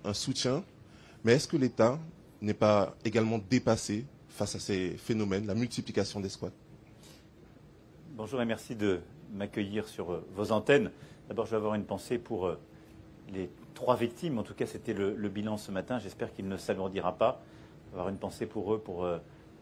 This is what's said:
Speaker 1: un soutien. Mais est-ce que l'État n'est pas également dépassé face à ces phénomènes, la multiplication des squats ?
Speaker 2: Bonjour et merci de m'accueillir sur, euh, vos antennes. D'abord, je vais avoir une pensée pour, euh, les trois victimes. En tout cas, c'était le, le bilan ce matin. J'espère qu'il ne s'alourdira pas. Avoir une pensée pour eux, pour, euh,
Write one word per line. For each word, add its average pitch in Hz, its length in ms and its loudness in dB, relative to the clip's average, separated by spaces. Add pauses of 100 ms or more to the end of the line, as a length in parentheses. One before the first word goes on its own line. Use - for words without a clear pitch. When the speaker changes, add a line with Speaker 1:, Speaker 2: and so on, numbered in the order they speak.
Speaker 1:
un 101 100 0
soutien. 131 500 0 (640)
Mais 113 60 8
est-ce 147 160 6
que - 80 0
l'État 127 420 4 (440)
n'est 104 100 0
pas 104 500 6
également 113 460 2
dépassé 117 560 2 (240)
face - 280 -4
à - 20 -8
ces 92 320 0
phénomènes, 101 560 0
la 98 80 -2
multiplication 107 680 -2
des 95 80 -2
squats ? - 240 -8 (1600)
Speaker 2:
Bonjour 110 320 -4
et - 20 2
merci 113 320 -4
de 101 240 4 (320)
m'accueillir 101 560 -2
sur, 90 240 -6
euh, 82 140 -4 (100)
vos 104 160 0
antennes. 110 380 6 (400)
D'abord, 107 160 -2
je 107 60 -6
vais 113 40 2
avoir 107 200 0
une 98 100 -2
pensée 107 320 -2
pour, 107 260 -4
euh, 82 140 0 (720)
les 95 160 -4 (240)
trois 123 240 4
victimes. 120 420 -2
En 104 40 0
tout - 100 -10
cas, 123 140 -2
c'était 113 260 -4
le, 101 220 2
le 104 160 -2
bilan 107 260 -2
ce 107 140 -10
matin. 98 280 -2
J'espère 110 360 -8
qu'il 98 120 -8
ne 95 120 -4
s'alourdira 92 540 -2
pas. 113 300 2 (520)
Avoir 90 160 -4
une 95 80 -6
pensée 101 260 -6
pour 104 300 -2
eux, 110 40 2
pour, 90 260 -4
euh, 87 120 0 (460)